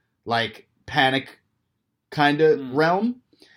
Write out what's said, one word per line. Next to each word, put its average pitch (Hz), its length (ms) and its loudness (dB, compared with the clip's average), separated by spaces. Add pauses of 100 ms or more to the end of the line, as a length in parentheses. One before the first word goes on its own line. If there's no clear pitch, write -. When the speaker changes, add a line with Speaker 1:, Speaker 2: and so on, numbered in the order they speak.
(260)
Speaker 1:
like, 113 420 -6 (180)
panic 135 540 -2 (720)
kinda 147 460 2
Speaker 2:
Mm. 131 180 -10
Speaker 1:
realm. 185 460 -2 (360)